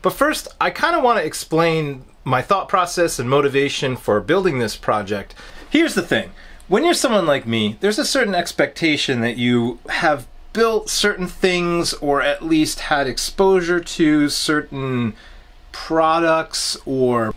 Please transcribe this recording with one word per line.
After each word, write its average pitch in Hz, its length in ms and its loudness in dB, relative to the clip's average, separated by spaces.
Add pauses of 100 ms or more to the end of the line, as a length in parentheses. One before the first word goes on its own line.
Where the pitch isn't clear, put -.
But 185 120 0
first, - 340 0 (120)
I 175 100 -2
kinda 330 300 0
wanna 233 220 2
explain 156 840 -2 (180)
my 127 180 0
thought 190 260 0
process 175 520 0
and 123 100 -4
motivation 139 680 2
for 104 240 2
building 160 400 0
this 110 160 -2
project. 104 580 -4 (360)
Here's 311 260 2
the - 60 0
thing. 113 300 -2 (360)
When 220 160 2
you're 349 100 4
someone 214 320 2
like 139 200 0
me, 113 340 0
there's 214 200 0
a 269 60 -2
certain 214 300 0
expectation 147 840 0
that 117 160 -2
you 120 420 2 (100)
have 147 380 -2 (240)
built 220 380 0
certain 190 380 -2
things 175 680 0
or 143 280 0
at 139 220 0
least 156 380 0
had 139 260 0
exposure 180 720 2
to 151 500 2
certain 135 840 -2 (580)
products 160 1120 0
or 123 520 0